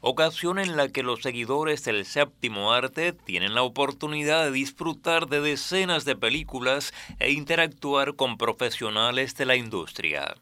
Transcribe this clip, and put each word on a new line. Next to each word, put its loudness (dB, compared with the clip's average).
ocasión 2
en -2
la 2
que -2
los -2
seguidores -2
del 0
séptimo 0
arte 2
tienen -2
la 4
oportunidad 0
de 0
disfrutar -2
de 0
decenas 0
de 0
películas 0
e 2
interactuar 0
con 0
profesionales 0
de 0
la 6
industria. -4